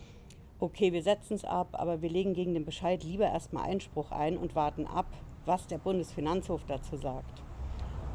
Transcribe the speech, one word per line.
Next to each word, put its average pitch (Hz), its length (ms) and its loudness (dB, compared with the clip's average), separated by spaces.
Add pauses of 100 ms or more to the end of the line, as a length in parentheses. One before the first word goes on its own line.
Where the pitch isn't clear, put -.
(580)
okay, 180 340 4
wir 170 120 2
setzen's 202 400 2
ab, 180 300 2
aber 165 280 0
wir 170 80 0
legen 190 240 4
gegen 175 200 2
den 156 100 0
Bescheid 175 400 0
lieber 190 220 4
erstmal - 420 0
Einspruch 180 420 -2
ein 156 260 2
und 165 200 -4
warten 151 300 2
ab, 180 200 0 (380)
was 180 240 2
der 165 100 -4
Bundesfinanzhof 170 880 0
dazu 143 300 -4
sagt. 135 480 -6 (720)